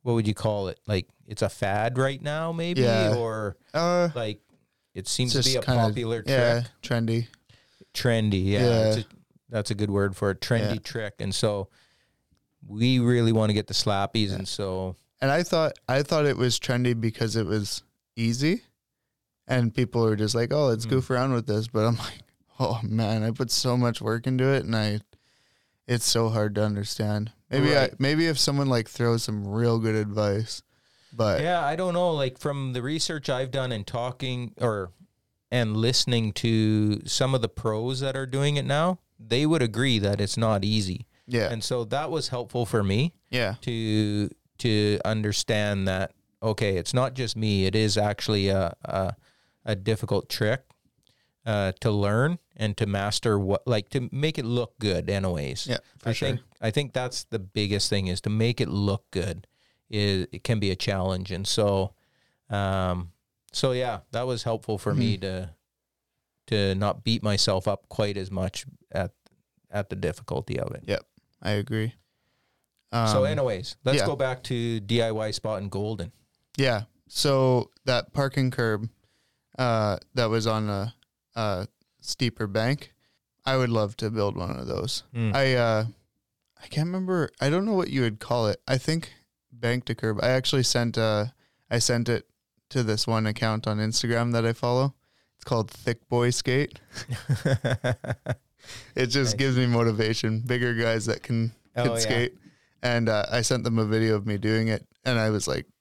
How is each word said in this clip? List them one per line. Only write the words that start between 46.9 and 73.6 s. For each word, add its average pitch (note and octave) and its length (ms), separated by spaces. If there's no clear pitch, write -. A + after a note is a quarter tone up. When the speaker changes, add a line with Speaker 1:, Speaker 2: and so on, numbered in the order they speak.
Speaker 1:
not B2+ 200
just B2 240
me. G2+ 280
It F#2+ 100
is G#2+ 220
actually G#2 520
a, F#2+ 340
a, - 320
a G#2+ 120
difficult G2+ 540
trick, A2+ 340
uh, G2+ 340
to A#2 120
learn G#2+ 480
and G#2+ 180
to A2 100
master G2+ 540
what, G2 260
like, A2 240
to B2 220
make D3+ 260
it C3 80
look A#2+ 340
good F2+ 300
anyways. F2+ 580
Speaker 2:
Yeah, B2 100
for A#2+ 100
Speaker 1:
I A2+ 40
Speaker 2:
sure. - 160
Speaker 1:
think, C3 120
I A2+ 120
think C#3 220
that's B2+ 320
the A2+ 140
biggest G2+ 500
thing, G2 180
is F2+ 140
to G#2+ 80
make A2 300
it G#2 100
look G2+ 420
good. F2+ 360
Is, G2+ 440
it - 100
can A2 160
be G2 120
a F2+ 40
challenge. F#2+ 560
And F#2 160
so, G2 460
um, F#2 640
so C3+ 180
yeah, B2 280
that A#2+ 160
was B2 160
helpful A2 340
for - 160
me A#2 240
Speaker 2:
Mm-hmm. F#2 40
Speaker 1:
to, F#2 280
to G2 280
not G2+ 280
beat A2+ 200
myself G2+ 440
up - 220
quite G2+ 280
as F#2+ 140
much F#2 340
at, F#2+ 200
at G2+ 180
the - 60
difficulty - 640
of - 120
it. - 160
Speaker 2:
Yep, - 180
I G2+ 100
agree. A2 420
Speaker 1:
So A2 280
Speaker 2:
Um, C3 60
Speaker 1:
anyways, C3 600